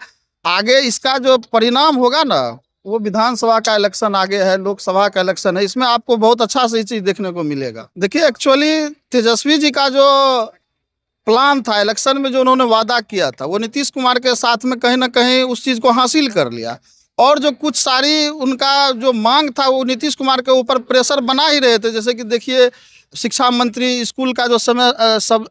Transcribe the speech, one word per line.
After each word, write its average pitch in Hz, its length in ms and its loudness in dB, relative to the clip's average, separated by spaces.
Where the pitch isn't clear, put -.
आगे 208 340 2
इसका 262 380 -2
जो 262 200 2
परिणाम 240 580 2
होगा 254 280 2
ना, 131 340 -2
वो 214 120 -4
विधानसभा 226 600 0
का 220 140 0
इलेक्शन 208 400 0
आगे 196 280 0
है, 190 200 2
लोकसभा 196 460 0
का 196 120 -2
इलेक्शन 185 360 -2
है, 202 80 0
इसमें 254 220 -2
आपको 233 300 0
बहुत 226 260 2
अच्छा 247 240 0
से 226 100 -4
ये 220 80 0
चीज़ 208 200 -6
देखने 190 260 -4
को 175 120 -8
मिलेगा। 131 460 -8
देखिए, 202 240 -2
actually 294 680 0
तेजस्वी 240 460 2
जी 294 120 2
का 277 180 0
जो 269 160 2
प्लान 269 360 2
था 208 180 0
इलेक्शन 220 380 0
में, 269 140 -4
जो 262 80 0
उन्होंने 254 240 2
वादा 226 360 0
किया 180 300 -4
था, 135 140 -10
वो 180 140 -4
नीतीश 233 320 -6
कुमार 247 280 -2
के 247 160 0
साथ 233 300 -2
में 254 140 -2
कहीं 247 180 2
ना 254 100 0
कहीं 247 360 2
उस 247 220 -4
चीज़ 247 160 -2
को 254 100 2
हासिल 254 400 0
कर 151 200 0
लिया। 117 280 -8
और 285 200 4
जो 285 120 0
कुछ 277 260 -4
सारी 294 520 0
उनका 277 600 0
जो 254 220 -2
मांग 254 380 0
था, 269 160 -2
वो 262 180 0
नीतीश 254 300 -4
कुमार 262 260 0
के 254 100 -2
ऊपर 262 280 2
प्रेशर 254 420 0
बना 262 260 0
ही 294 120 2
रहे 240 200 2
थे। 226 120 -4
जैसे 226 240 -4
कि 240 100 -10
देखिए, 247 460 0
शिक्षा 247 340 -2
मंत्री, 247 540 -2
स्कूल 254 280 -4
का 247 140 -2
जो 240 120 2
समय, 240 340 0
अ, 226 260 0
सब, 220 320 0